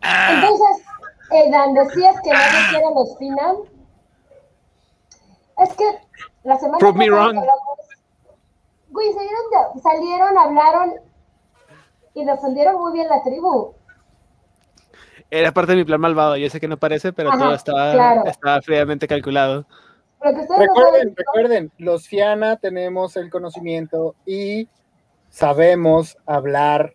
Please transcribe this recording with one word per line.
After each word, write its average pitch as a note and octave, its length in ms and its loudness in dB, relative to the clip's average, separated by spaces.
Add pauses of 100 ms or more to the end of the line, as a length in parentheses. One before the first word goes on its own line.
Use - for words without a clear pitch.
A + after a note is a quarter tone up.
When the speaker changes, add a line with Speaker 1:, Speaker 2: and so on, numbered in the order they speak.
Speaker 1:
Ah. F#3 340 0
Speaker 2:
Entonces, G4+ 520 2 (440)
eh, D4+ 200 4
Dan, C#4 240 2
decías F4+ 500 2
que D#4 60 -2
nadie C#4+ 280 2
Speaker 1:
Ah. G#3+ 120 2
Speaker 2:
quiere D#4 160 0
a D#4 40 0
los C#4 280 -4
Finan. C#4 380 -4 (2000)
Es F#4 160 2
que G#4 100 -2 (600)
la C4 140 2
semana D4 200 -4
Speaker 3:
Prove G3 200 4
me A3 80 2
Speaker 2:
pasada G#3 200 4
Speaker 3:
wrong. A3 120 -2
Speaker 2:
hablamos, C4+ 400 -2 (1120)
güey, G#4+ 220 -2
salieron G4+ 300 -8 (320)
de, C4 60 -16
salieron, F4 580 0
hablaron D#4+ 560 2 (1200)
y D4 100 -8
defendieron C#4+ 560 0
muy E4+ 120 -4
bien E4 160 -4
la C#4+ 140 2
tribu. D4 520 -4 (1600)
Speaker 3:
Era D#3+ 220 0
parte F3 200 0
de F#3 60 4
mi F3 60 2
plan D#3 160 -2
malvado. D#3 360 0
Yo C#3+ 140 -4
sé D#3 100 -10
que D#3 80 -6
no D#3 100 -8
parece, D#3 340 -4
pero D3+ 180 -4
Speaker 2:
Ajá, F#3+ 80 0
Speaker 3:
todo B3+ 160 0
estaba, C#3+ 380 -2
Speaker 2:
claro. A#3+ 340 4
Speaker 3:
estaba C#3+ 340 -2
fríamente D3 480 -2
calculado. C#3 560 -2 (580)
Speaker 2:
Lo C#4 120 0
que D#4 60 -6
ustedes - 80 -10 (100)
no G4+ 80 6
Speaker 4:
Recuerden, B4 260 4
Speaker 2:
saben, C5 160 2
¿no? G4 80 -10
Speaker 4:
recuerden, A3+ 640 -2
los E3+ 300 -4
Fiana G#3+ 480 -2
tenemos F#3 600 -8
el E3+ 140 -10
conocimiento E3 840 -8 (120)
y G3+ 420 -8 (600)
sabemos E3 960 2
hablar D3 680 -2